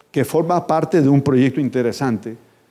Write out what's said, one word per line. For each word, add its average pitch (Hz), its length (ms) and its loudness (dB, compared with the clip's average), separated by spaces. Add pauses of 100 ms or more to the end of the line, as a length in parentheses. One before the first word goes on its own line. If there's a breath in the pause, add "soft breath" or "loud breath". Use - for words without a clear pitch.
(120)
que 131 120 0
forma 165 440 0
parte 160 340 2
de 135 60 4
un 139 120 4
proyecto 131 400 2
interesante 117 760 -4 (340 soft breath)